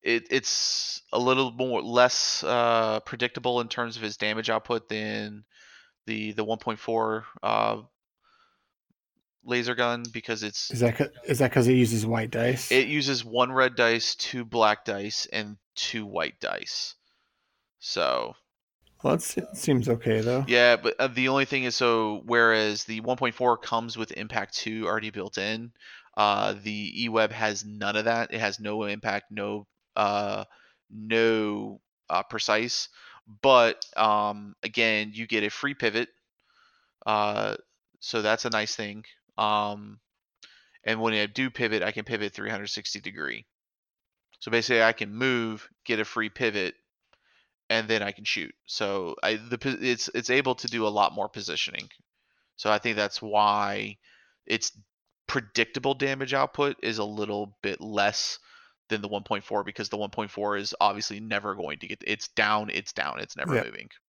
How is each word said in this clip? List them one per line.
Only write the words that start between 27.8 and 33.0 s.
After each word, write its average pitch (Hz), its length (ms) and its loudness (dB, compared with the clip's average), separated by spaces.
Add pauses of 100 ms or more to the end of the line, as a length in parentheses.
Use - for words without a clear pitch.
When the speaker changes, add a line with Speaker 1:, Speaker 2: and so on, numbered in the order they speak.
Speaker 1:
of 107 100 0
that. 117 280 0
It 113 60 -4
has 104 200 -2
no 107 260 -4
impact, 104 460 -4
no, 104 360 -6 (280)
uh, 101 500 0 (440)
no, 107 920 2 (280)
uh, 90 140 0
precise. 110 640 0 (540)